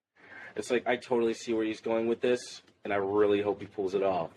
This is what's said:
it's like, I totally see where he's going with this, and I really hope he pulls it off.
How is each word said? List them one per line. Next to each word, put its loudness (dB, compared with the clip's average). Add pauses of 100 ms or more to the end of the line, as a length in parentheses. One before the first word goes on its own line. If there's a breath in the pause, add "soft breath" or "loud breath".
(560 loud breath)
it's -6
like, 0
I 2
totally 0
see -6
where 0
he's -6
going 0
with 0
this, -2 (240)
and -4
I 0
really 4
hope 0
he -12
pulls -4
it 2
off. 0